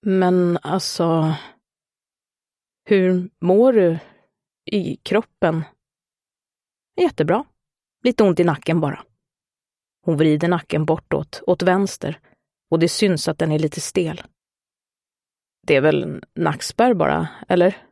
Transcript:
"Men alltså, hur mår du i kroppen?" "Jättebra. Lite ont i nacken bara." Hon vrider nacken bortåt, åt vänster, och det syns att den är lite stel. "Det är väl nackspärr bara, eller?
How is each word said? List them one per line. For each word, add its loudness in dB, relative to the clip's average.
"Men 2
alltså, -2
hur 2
mår 4
du 2
i -4
kroppen?" -2
"Jättebra. 0
Lite 2
ont 2
i 4
nacken 0
bara." -6
Hon -2
vrider 2
nacken -2
bortåt, -4
åt 0
vänster, -2
och 0
det 2
syns 0
att -4
den -2
är 0
lite -4
stel. -6
"Det 4
är 2
väl 0
nackspärr 0
bara, 0
eller? 4